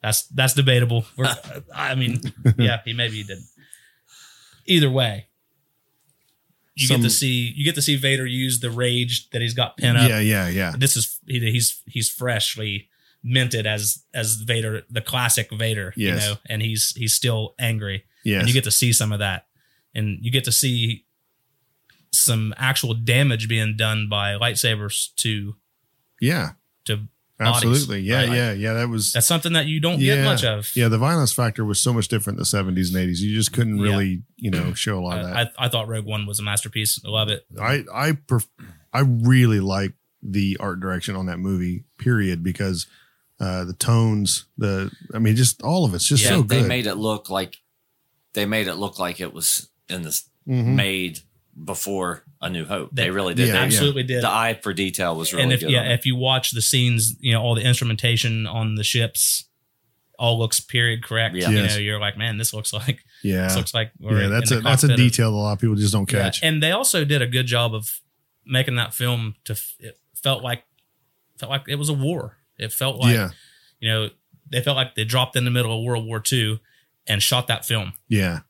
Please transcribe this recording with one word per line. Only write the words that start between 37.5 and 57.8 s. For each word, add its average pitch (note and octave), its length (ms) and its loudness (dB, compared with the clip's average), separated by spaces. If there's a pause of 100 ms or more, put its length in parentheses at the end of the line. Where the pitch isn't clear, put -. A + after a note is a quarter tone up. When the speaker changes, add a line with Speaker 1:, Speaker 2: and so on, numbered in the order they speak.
Speaker 3:
I, A#2+ 240 0 (100)
I C#3+ 200 0
pref-, B2+ 340 0 (460)
I B2+ 80 2
really A#2+ 580 6
like G2 320 0 (320)
the G2 380 0
art F#2 180 -6
direction F#2 380 -4
on F#2+ 80 -4
that F2+ 140 -4
movie, F2+ 440 -2 (140)
period, G2 460 2
because, F#2 440 -2 (540)
uh, F#2 240 -4
the F2+ 80 -8
tones, A2 720 2 (120)
the, G2 320 -2 (240)
I A2 60 -6
mean, A2 160 4
just B2 280 2
all E3 200 2
of A2+ 120 2
it's F2 120 -2
just C3 160 4
Speaker 1:
Yeah. G#2 60 4
Speaker 3:
so F#3+ 140 6
Speaker 2:
They B2+ 180 2
Speaker 3:
good. A#2 80 4
Speaker 2:
made B2 180 0
it G2 80 -2
look G#2+ 340 -4
like, F#2+ 280 -4 (760)
they G#2 120 0
made G#2 220 0
it F2+ 80 -4
look G2 240 -8
like F2+ 200 -4
it F2+ 140 -8
was - 340 -4 (220)
in F2+ 140 -6
this - 260 -8 (180)
Speaker 3:
Mm-hmm. B2 280 0
Speaker 2:
made F#2+ 440 -2 (460)
before F#2 580 -6 (180)
A F2 80 -6
New F2 160 -6
Hope. F2 280 -6
They B2 100 -2
Speaker 1:
They F2+ 80 0
Speaker 2:
really F#2 220 -2
did. B2 140 2
Speaker 3:
Yeah, A2+ 60 2
Speaker 2:
They - 60 2
Speaker 3:
yeah. - 60 2
Speaker 1:
absolutely C#3 380 2
did. B2+ 200 -2
Speaker 2:
The A2+ 60 2
eye A2+ 340 0
for G2+ 100 -4
detail F2+ 440 -2
was E2 160 -4
really C3+ 100 0
Speaker 1:
And B2+ 100 2
if, B2 60 2
Speaker 2:
good - 120 -4
Speaker 1:
yeah, B2 100 4
Speaker 2:
on A2+ 60 -4
it. B2 80 2
Speaker 1:
if - 100 -2
you B2+ 100 0
watch C3 360 0
the A#2 100 -4
scenes, A#2+ 580 2
you B2 140 0
know, A2+ 80 2
all A#2 140 2
the A2+ 60 -2
instrumentation A2+ 840 0